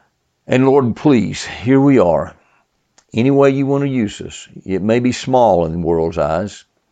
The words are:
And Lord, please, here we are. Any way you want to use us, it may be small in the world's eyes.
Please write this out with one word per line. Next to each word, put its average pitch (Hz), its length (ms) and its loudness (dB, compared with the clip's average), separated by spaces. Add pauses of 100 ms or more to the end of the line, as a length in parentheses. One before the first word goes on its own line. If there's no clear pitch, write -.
(460)
And 127 200 2
Lord, 131 280 2
please, 107 480 0
here 135 380 0
we 139 180 4
are. 85 380 0 (760)
Any 120 160 0
way 139 180 4
you 139 160 0
want 139 200 -2
to 143 40 -2
use 120 320 -4
us, - 260 -18 (200)
it 92 160 -4
may 110 180 0
be 123 120 0
small 117 520 0
in 80 80 -4
the 85 140 -6
world's 82 320 -2
eyes. 80 480 -4 (260)